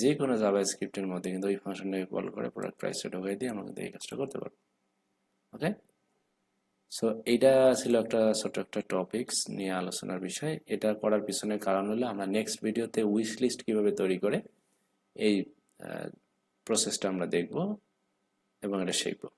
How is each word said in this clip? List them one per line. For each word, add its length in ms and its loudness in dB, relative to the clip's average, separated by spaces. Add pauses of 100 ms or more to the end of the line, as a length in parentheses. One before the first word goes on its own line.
যে 140 6
কোনো 220 0
জাভাস্ক্রিপ্টের 680 0
মধ্যে 240 -4
কিন্তু 180 -4
ওই 80 2
ফাংশনটাকে 500 -4
কল 280 -4
করে 160 -4
প্রোডাক্ট 300 -8
প্রাইসটা 340 -4
ঢুকাই 220 -4
দিয়ে 140 -4
আমরা 160 -6
কিন্তু 160 -12
এই 120 -8
কাজটা 220 -12
করতে 260 -4
পারবো, 160 -14 (960)
ওকে? 160 -2 (1200)
So, 140 -2 (260)
এইটা 420 8
ছিল 200 0 (100)
একটা 360 4
ছোট 180 -4
একটা 300 -4
টপিকস 480 -2 (200)
নিয়ে 160 -2
আলোচনার 480 -4
বিষয়। 460 -4
এটা 280 2
করার 320 2
পিছনে 320 -2
কারণ 320 2
হলো 160 0
আমরা 200 -4
নেক্সট 380 -2
ভিডিওতে 380 0
উইশ 380 2
লিস্ট 260 0
কীভাবে 260 2
তৈরি 260 2
করে 200 2 (760)
এই, 300 2 (420)
আহ, 220 -8 (560)
প্রসেসটা 440 0
আমরা 180 0
দেখব 300 0 (1080)
এবং 200 0
এটা 100 -2
শিখব 300 -4 (160)